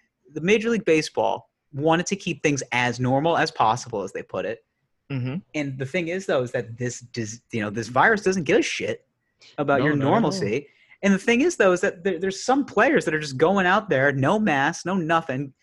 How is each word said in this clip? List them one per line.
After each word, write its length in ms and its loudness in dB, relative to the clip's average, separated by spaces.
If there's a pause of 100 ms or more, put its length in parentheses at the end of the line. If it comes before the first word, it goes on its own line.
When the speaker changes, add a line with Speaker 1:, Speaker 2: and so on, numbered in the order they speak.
(340)
Speaker 1:
the 60 -8
Major 300 2
League 140 -2
Baseball 680 0 (220)
wanted 340 0
to 100 -4
keep 260 -8
things 280 0
as 300 -2
normal 380 2
as 120 0
possible, 520 0
as 100 -8
they 100 -8
put 220 -6
it. 180 -8 (480)
Speaker 2:
Mm-hmm. 260 -4 (180)
Speaker 1:
And 240 -6
the 80 -6
thing 220 -4
is, 180 -8
though, 160 0
is 100 -6
that 240 -6
this 240 -8
dis-, 400 -10 (120)
you 80 -4
know, 100 -4
this 180 -6
virus 340 2
doesn't 220 0
give 140 4
a 40 2
shit 440 -6 (500)
about 240 2
Speaker 2:
No, 60 2
Speaker 1:
your 100 2
Speaker 2:
not 60 0
at 40 0
all. 60 2
Speaker 1:
normalcy. 560 0 (340)
And 120 2
the 40 0
thing 240 2
is, 140 0
though, 160 4
is 100 0
that 200 -2
there, 160 -2
there's 240 -6
some 220 2
players 400 2
that 100 0
are 60 0
just 160 -8
going 300 4
out 220 2
there, 240 4
no 260 2
mask, 460 0
no 120 -2
nothing, 560 -2 (100)